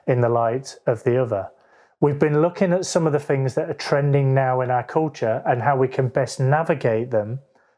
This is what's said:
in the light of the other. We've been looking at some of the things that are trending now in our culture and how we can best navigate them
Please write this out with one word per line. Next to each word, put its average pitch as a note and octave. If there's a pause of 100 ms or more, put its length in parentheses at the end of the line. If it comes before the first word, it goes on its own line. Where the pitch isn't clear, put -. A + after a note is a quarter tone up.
in B2
the A#2
light A#2+
of A#2
the B2
other. G#2+ (500)
We've D3
been D3+
looking F3
at F3+
some E3
of D3+
the D3
things C3+
that E3
are D#3
trending C#3+
now C3
in B2
our B2
culture D3
and B2
how C#3
we C3
can C3
best C3
navigate C3
them A2+ (380)